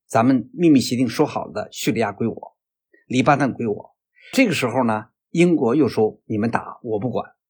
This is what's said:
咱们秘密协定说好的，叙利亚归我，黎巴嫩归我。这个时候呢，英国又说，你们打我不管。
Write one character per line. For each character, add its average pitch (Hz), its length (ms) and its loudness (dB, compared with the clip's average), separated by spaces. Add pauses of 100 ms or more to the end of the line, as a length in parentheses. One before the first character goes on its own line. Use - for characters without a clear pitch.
咱 113 180 0
们 131 300 2
秘 170 160 4
密 135 100 6
协 120 160 -2
定 127 100 0
说 147 200 0
好 - 220 -8
的， - 220 -8
叙 - 220 -4
利 113 80 -4
亚 104 100 -2
归 107 160 -4
我， - 300 -8 (500)
黎 - 160 0
巴 147 120 4
嫩 139 180 0
归 117 140 -8
我。 - 280 -6 (380)
这 262 140 4
个 175 80 0
时 131 120 -2
候 120 180 -2
呢， 110 240 -2 (240)
英 175 220 4
国 127 220 2
又 147 100 4
说， - 380 -2
你 107 140 -6
们 113 120 -2
打 - 320 -6
我 110 160 -4
不 117 120 -4
管。 107 220 -6 (180)